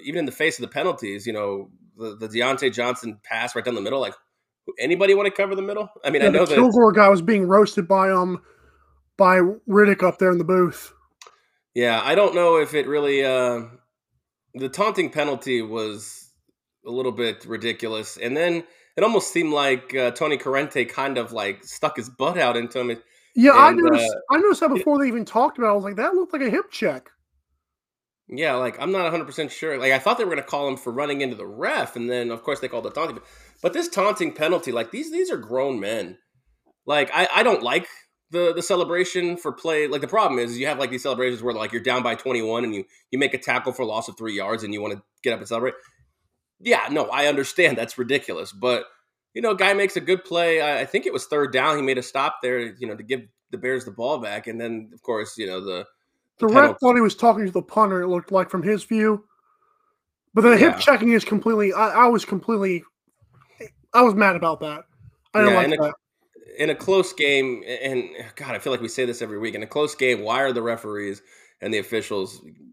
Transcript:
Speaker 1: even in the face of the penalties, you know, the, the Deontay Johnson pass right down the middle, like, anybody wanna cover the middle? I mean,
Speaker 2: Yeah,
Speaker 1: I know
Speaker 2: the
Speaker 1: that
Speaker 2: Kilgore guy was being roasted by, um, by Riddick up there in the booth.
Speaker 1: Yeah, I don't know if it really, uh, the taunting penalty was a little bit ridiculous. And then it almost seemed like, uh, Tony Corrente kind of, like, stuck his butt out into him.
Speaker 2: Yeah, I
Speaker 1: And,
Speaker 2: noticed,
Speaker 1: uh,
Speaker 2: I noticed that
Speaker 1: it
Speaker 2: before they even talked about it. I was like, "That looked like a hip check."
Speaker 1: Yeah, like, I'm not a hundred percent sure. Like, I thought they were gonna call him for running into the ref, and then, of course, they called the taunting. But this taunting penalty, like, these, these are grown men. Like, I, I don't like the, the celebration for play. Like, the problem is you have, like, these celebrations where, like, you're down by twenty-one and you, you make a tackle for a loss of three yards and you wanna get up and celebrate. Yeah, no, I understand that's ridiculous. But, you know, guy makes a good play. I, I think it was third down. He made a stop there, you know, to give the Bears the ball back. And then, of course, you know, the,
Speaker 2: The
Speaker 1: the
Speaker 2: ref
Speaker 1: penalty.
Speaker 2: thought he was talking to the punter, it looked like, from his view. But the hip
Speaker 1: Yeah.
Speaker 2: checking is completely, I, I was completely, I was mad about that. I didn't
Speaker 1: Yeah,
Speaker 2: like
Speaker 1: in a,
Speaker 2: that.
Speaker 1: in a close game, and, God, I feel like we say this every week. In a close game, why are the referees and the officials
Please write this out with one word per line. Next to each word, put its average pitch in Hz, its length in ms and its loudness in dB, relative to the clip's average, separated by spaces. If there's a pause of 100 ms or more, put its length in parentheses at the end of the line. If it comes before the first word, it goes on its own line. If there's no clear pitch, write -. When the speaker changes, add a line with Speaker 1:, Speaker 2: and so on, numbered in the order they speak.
Speaker 1:
even 151 140 -6
in 156 80 -2
the 123 60 -8
face 156 260 -2
of 127 40 -10
the 113 60 -10
penalties, 113 580 -6
you 113 60 -6
know, 101 380 -6 (260)
the, 110 200 -12
the 110 120 -10
Deontay 123 460 0
Johnson 120 480 -4
pass 113 320 -6
right 117 100 -6
down 120 100 -4
the 104 60 -6
middle, 123 200 -4
like, 104 140 -6 (640)
anybody 180 340 4
wanna 202 160 2
cover 196 240 -2
the 190 80 -4
middle? 208 260 -6 (160)
I 143 60 0
mean, - 120 2
Speaker 2:
Yeah, 202 60 8
Speaker 1:
I - 40 6
know 160 80 6
Speaker 2:
the 180 60 4
Speaker 1:
that 151 100 2
Speaker 2:
Kilgore 233 340 8
guy 202 180 8
was 190 140 6
being 196 240 2
roasted 202 400 4
by, 190 240 2
um, 185 320 0 (760)
by 185 220 6 (300)
Riddick 202 340 6
up 175 160 2
there 185 140 4
in 175 60 2
the 165 60 0
booth. 180 480 2 (840)
Speaker 1:
Yeah, 117 280 0
I 139 140 2
don't 190 180 4
know 170 220 4
if 151 180 0
it 135 140 -2
really, 143 360 0
uh, 127 380 0 (920)
the 131 140 -8
taunting 190 420 -2
penalty 135 520 -2
was 110 720 -10 (520)
a 120 60 -14
little 127 220 -4
bit 110 320 -4
ridiculous. 110 720 -8
And 120 200 -4
then 170 280 -2 (320)
it 190 80 2
almost 220 280 0
seemed 165 200 0
like, 135 420 0
uh, 127 180 0
Tony 151 260 -2
Corrente 135 500 -2
kind 135 300 -4
of, 113 140 -6
like, 101 320 -6
stuck - 320 -4
his 120 120 -8
butt 151 300 -2
out 120 180 2
into 117 240 -6
him. 120 160 -4 (380)
Speaker 2:
Yeah, 262 180 8
I 269 160 10
Speaker 1:
And, 349 100 2
Speaker 2:
noticed, 311 320 4
Speaker 1:
uh, - 240 -2
Speaker 2:
I 311 40 4
noticed 392 220 2
that 311 100 2
Speaker 1:
it 254 80 0
Speaker 2:
before 285 200 2
they 277 100 2
even 226 160 -4
talked 254 340 0
about 226 100 2
it. 208 40 4
I - 20 4
was 202 100 -2
like, 196 120 -8
"That 311 180 -2
looked 359 180 -2
like 277 100 -4
a 240 80 0
hip 349 200 -2
check." 147 400 -6 (1200)
Speaker 1:
Yeah, 143 260 -2
like, 127 260 -4
I'm 156 100 -4
not 190 160 0
a 160 40 -2
hundred 160 160 -4
percent 143 260 -8
sure. 151 260 -6
Like, 131 140 2
I 131 80 2
thought 233 180 0
they 226 60 -2
were 180 60 -2
gonna 143 120 -4
call 143 240 -4
him 131 100 -4
for 123 160 -10
running 143 280 -4
into 123 160 -4
the 101 100 -12
ref, 165 480 -6
and 120 160 -6
then, 123 220 -4
of 117 100 -10
course, 143 160 -4
they 135 80 -8
called 117 180 -8
the - 60 -8
taunting. 147 300 -6 (420)
But 175 100 0
this 339 160 -4
taunting 196 440 -2
penalty, 156 400 -2
like, 117 180 -4
these, 311 220 -10
these 359 180 -2
are 269 60 -4
grown 127 420 -4
men. 98 400 -6 (680)
Like, 143 280 0
I, 175 180 2
I 196 120 4
don't 208 180 2
like 143 240 -2 (440)
the, 170 220 0
the 165 100 -4
celebration 175 720 -2
for 156 160 -8
play. 151 340 -2
Like, 139 140 -4
the 139 80 -8
problem 135 320 2
is 120 180 -4
you 131 80 -4
have, 143 140 -4
like, 131 100 -4
these 127 140 -8
celebrations 123 360 -2
where, 117 140 -4
like, 107 160 -6
you're 117 120 -6
down 127 200 0
by 117 140 -2
twenty-one 117 480 -4
and 107 100 -4
you, 98 100 -8 (280)
you 127 60 -4
make 139 140 0
a 127 60 -6
tackle 127 340 -2
for 131 100 -6
a 113 40 -4
loss 107 220 -6
of 104 100 -16
three 113 160 -8
yards 104 300 -6
and 104 100 -8
you 104 80 -8
wanna 104 180 -8 (220)
get 120 100 0
up 110 60 -4
and 104 80 -14
celebrate. 117 280 -4 (840)
Yeah, 190 320 0
no, 143 200 0
I 143 160 0
understand 143 520 2
that's 113 180 -6
ridiculous. 117 540 -4
But, 117 360 -2 (480)
you 220 80 -8
know, 220 120 0
guy 190 180 2
makes 196 240 0
a 170 40 -4
good 180 240 -2
play. 170 360 0
I, 147 200 0
I 139 40 -2
think - 220 -4
it - 60 -4
was 127 140 -6
third 143 260 -2
down. 143 240 2
He 147 60 -2
made 135 160 0
a 123 40 -6
stop 139 400 -4
there, 127 160 -2
you 117 300 -8
know, 104 80 -8
to 107 80 -16
give 120 160 -4 (320)
the 117 60 -10
Bears 127 260 -4
the 107 80 -16
ball 127 260 -4
back. 110 300 -8
And 113 120 -10
then, 113 320 -8
of 120 100 -20
course, 110 360 -6
you 107 80 -8
know, 92 140 -8
the, 95 260 -10 (520)
Speaker 2:
The 226 80 2
Speaker 1:
the 214 80 4
Speaker 2:
ref - 0 -
Speaker 1:
penalty. 285 260 6
Speaker 2:
thought 247 140 4
he 240 80 4
was 208 120 2
talking 220 300 2
to 185 80 -6
the 180 100 0
punter, 196 380 0
it 180 80 -4
looked 175 240 -4
like, 185 160 2
from 180 140 -4
his 202 220 -2
view. 214 400 0 (1080)
But 220 100 2
the 233 140 8
hip 302 160 8
Speaker 1:
Yeah. - 60 -4
Speaker 2:
checking 233 340 4
is 220 120 4
completely, 208 500 0
I, 214 140 2
I 220 180 6
was 233 180 4
completely, 196 600 -2 (1080)
I 233 100 6
was 226 120 6
mad 196 220 4
about 165 240 -2
that. 151 240 -10 (500)
I 214 60 4
didn't 208 120 6
Speaker 1:
Yeah, 190 60 4
Speaker 2:
like 160 80 2
Speaker 1:
in 151 80 0
a, - 20 -4
Speaker 2:
that. 151 180 -2 (640)
Speaker 1:
in 156 120 0
a 147 40 0
close 185 380 0
game, 135 540 0
and, 123 380 -4 (320)
God, 131 180 -12
I 104 40 -6
feel 135 140 -4
like 120 80 -4
we 113 80 -6
say 127 160 -4
this 120 160 -4
every 107 180 -8
week. 107 160 -6
In 104 80 -8
a 107 40 -12
close 147 280 -2
game, 120 280 0
why 117 180 0
are 135 120 2
the 120 100 -2
referees 104 580 -6 (400)
and 104 140 -6
the 107 40 0
officials 101 600 -6 (320)